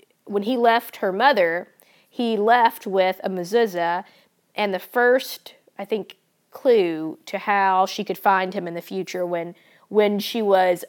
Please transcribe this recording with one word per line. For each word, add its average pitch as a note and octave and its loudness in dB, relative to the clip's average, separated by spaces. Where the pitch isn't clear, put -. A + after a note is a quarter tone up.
when G3+ -4
he B3 -2
left A#3 2
her F#3+ -2
mother, F#3+ 2
he A#3 -2
left A3+ 2
with F#3 0
a G3 -4
mezuzah F3+ -2
and G#3 -2
the F3+ -4
first, - 0
I G3+ -10
think, G3+ -8
clue E3+ 0
to G3 -8
how F#3+ 2
she - -8
could F#3 -6
find F#3+ 0
him F3+ -6
in E3+ -10
the E3+ -10
future F#3 -6
when, F3 -6
when G#3 2
she A3+ -4
was F#3 2